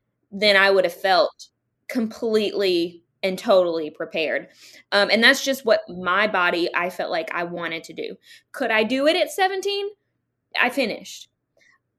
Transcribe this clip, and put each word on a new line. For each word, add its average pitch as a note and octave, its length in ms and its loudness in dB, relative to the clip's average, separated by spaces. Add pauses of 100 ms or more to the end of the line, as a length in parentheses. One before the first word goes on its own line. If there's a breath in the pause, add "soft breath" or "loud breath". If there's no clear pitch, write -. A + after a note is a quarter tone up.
(300)
then G3 280 4
I G3 120 6
would G3 140 6
have F3 100 -2
felt - 540 0 (400)
completely G3+ 1160 -2 (180)
and F#3+ 160 -4
totally F3 520 2
prepared. D#3 580 -6 (420 loud breath)
Um, G3+ 180 2
and A3+ 140 2
that's C4 220 6
just C4+ 200 -4
what G#3+ 220 4
my F3+ 400 -2
body, F3 480 0
I F3 140 -2
felt F3+ 220 -6
like E3 200 -6
I E3+ 140 -6
wanted E3+ 400 -8
to - 80 -18
do. - 240 -12 (340 loud breath)
Could A#3 200 -4
I A3 120 2
do C4 240 0
it E4 80 4
at E4+ 160 -2
seventeen? G4 560 -2 (720)
I B3+ 100 2
finished. - 600 -6 (680 soft breath)